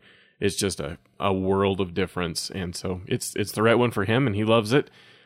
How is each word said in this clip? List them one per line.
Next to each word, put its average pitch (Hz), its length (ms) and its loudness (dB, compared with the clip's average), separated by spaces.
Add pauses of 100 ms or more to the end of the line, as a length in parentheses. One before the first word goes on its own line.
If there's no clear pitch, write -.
(400)
It's 101 160 0
just 95 240 -2
a 78 200 -8 (240)
a 98 100 2
world 98 480 2
of 90 120 -4
difference. 87 580 -4
And 87 240 -6
so 92 320 -6
it's, - 280 -6
it's 101 180 -4
the 104 100 0
right 113 120 6
one 120 160 4
for 101 140 -2
him, 123 220 2
and 101 80 -2
he 107 80 0
loves 110 300 2
it. 143 180 2 (340)